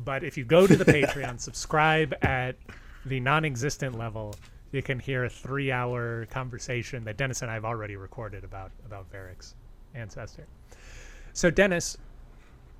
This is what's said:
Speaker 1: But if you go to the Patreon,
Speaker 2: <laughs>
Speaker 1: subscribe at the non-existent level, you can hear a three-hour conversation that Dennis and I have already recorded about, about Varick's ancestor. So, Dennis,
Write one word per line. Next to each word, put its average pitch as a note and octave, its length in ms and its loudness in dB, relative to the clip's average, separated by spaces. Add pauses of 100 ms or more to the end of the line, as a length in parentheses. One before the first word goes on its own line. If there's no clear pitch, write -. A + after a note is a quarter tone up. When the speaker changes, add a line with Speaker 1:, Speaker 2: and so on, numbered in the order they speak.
Speaker 1:
But C3+ 180 -4
if D3+ 140 -8
you C3 80 -4
go E3 220 10
to F3 100 12
the F#3 80 2
Patreon, C#3 560 4
Speaker 2:
<laughs> - 0 -
Speaker 1:
subscribe D#3 840 2
at B2+ 340 0 (500)
the C3 140 -2
non-existent C#3 760 0
level, A2 360 -8 (360)
you C3+ 120 -4
can C3 160 -4
hear B2+ 260 -2
a A#2 60 -4
three-hour B2 960 -4
conversation B2 800 -6
that G#2+ 120 -8
Dennis C3 240 -4
and A#2+ 100 -6
I A2+ 40 -4
have G#2+ 100 -6
already G#2+ 320 -6
recorded G2 480 -12
about, F#2+ 260 -12 (140)
about G2 260 -16
Varick's F#2 440 -16 (400)
ancestor. B2 520 -14 (840)
So, F3 180 4
Dennis, F#3 460 4 (840)